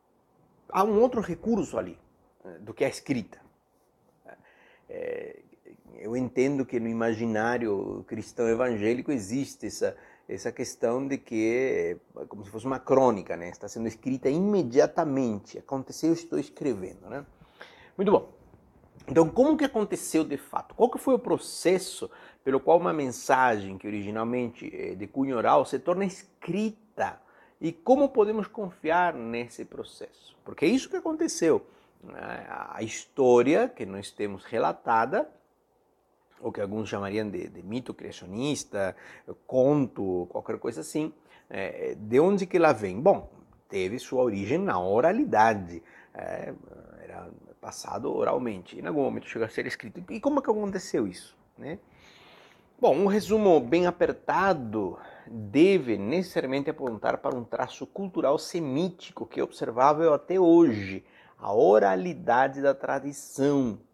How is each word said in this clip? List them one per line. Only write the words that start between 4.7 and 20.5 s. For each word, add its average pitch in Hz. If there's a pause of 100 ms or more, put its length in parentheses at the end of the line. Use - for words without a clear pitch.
É, - (560)
eu 107
entendo 131
que 123
no 113
imaginário 113
cristão 113
evangélico 117
existe 117
essa, 98 (320)
essa 113
questão 127
de 135
que 110 (160)
é -
como 101
se 95
fosse 110
uma 131
crônica, 117
né? 87
Está 101
sendo 113
escrita 127
imediatamente. 147
Aconteceu, 139
estou 165
escrevendo, 95
né? 135 (720)
Muito 196
bom. - (760)
Então, 160
como 269
que 302
aconteceu 180
de 143
fato? -